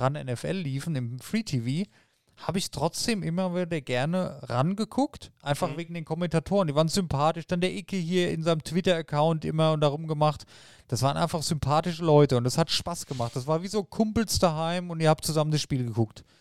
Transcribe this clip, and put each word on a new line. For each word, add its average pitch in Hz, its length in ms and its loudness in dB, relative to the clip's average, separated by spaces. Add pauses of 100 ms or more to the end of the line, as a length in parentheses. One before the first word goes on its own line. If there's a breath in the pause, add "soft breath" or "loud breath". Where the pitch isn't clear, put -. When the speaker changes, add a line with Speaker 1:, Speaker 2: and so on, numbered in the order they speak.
Speaker 1:
ran 135 160 0
N 139 120 -8
F 123 160 -4
L 156 120 -2
liefen, 147 400 -4
im 123 220 -4
Free 220 240 -2
T 135 180 -2 (240)
V, - 60 -8 (560 soft breath)
hab 165 100 -2
ich 185 140 -2
trotzdem 170 520 -2
immer 175 320 -2
wieder 170 280 -2
gerne 143 560 -2 (100)
rangeguckt, 196 840 -2 (120)
einfach 147 300 -2
Speaker 2:
Mhm. 143 40 -10
Speaker 1:
wegen 165 180 -8
den 165 120 -8
Kommentatoren. 170 640 0
Die 139 60 -2
waren 160 140 4
sympathisch. 156 580 0
Dann 180 140 -2
der 175 140 0
Icke 196 220 -6
hier 175 360 2
in 160 100 -4
seinem 160 220 2
Twitter-Account 160 800 2
immer 156 280 2
und 151 100 0
darum 151 240 0
gemacht. 151 400 0 (420 loud breath)
Das 110 140 -2
waren 143 160 2
einfach 160 240 0
sympathische 160 600 -2
Leute 147 360 6
und 120 60 0
das 123 120 -2
hat - 140 2
Spaß - 340 -4
gemacht. 120 320 -6
Das 131 100 -6
war 160 160 0
wie 196 60 -8
so 196 160 -4
Kumpels 214 540 0
daheim 170 520 0
und 165 100 -6
ihr 160 100 6
habt 156 160 2
zusammen 156 240 0
das 151 100 2
Spiel 127 240 -2
geguckt. 113 400 -2 (160 soft breath)